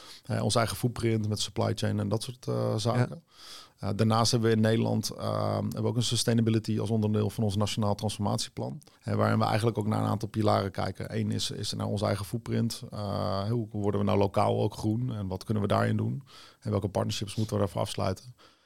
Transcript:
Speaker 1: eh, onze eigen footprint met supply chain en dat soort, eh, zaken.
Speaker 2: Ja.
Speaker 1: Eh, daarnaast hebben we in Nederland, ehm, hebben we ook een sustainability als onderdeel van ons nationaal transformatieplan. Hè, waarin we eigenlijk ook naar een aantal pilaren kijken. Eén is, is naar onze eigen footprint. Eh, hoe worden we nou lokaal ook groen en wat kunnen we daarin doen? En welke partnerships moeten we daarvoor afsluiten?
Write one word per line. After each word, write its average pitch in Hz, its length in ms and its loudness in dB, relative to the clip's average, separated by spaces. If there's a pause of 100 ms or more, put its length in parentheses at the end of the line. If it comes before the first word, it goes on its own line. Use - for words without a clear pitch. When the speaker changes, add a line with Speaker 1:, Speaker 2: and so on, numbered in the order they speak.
(260)
Speaker 1:
eh, 113 180 -2
onze 113 140 2
eigen 110 200 0
footprint 113 500 0
met 107 120 -2
supply 107 360 -2
chain 104 240 0
en 101 100 -2
dat 113 140 0
soort, - 240 -14
eh, 117 280 0
zaken. 117 340 2
Speaker 2:
Ja. 156 120 -14 (580)
Speaker 1:
Eh, 98 160 -4
daarnaast 110 360 4
hebben 113 180 4
we 113 60 4
in 110 60 4
Nederland, 113 480 2
ehm, 107 520 -2
hebben 107 200 -4
we 110 60 0
ook 110 80 0
een 120 80 2
sustainability 110 760 2
als 107 100 -2
onderdeel 107 400 2
van 117 140 -2
ons 101 120 0
nationaal 104 400 0
transformatieplan. 113 840 -4 (180)
Hè, 104 160 -4
waarin 107 240 4
we 113 60 4
eigenlijk 110 320 2
ook 104 100 -2
naar 107 140 2
een 107 80 0
aantal 104 200 -2
pilaren 104 420 2
kijken. 98 460 -6
Eén 107 140 0
is, 104 200 -2
is 98 220 -6
naar 104 140 -4
onze 104 180 0
eigen 101 200 0
footprint. 113 560 -2 (100)
Eh, 98 580 -2
hoe 113 220 -2
worden 101 280 0
we 101 60 2
nou 101 120 4
lokaal 107 440 2
ook 110 140 0
groen 117 400 -2
en 101 120 -6
wat 95 160 -6
kunnen 107 200 0
we 98 60 2
daarin 107 280 2
doen? 120 260 -2 (360)
En 113 120 -6
welke 104 180 2
partnerships 107 460 -2
moeten 107 200 -2
we 101 60 2
daarvoor 107 200 0
afsluiten? 104 540 -4 (300)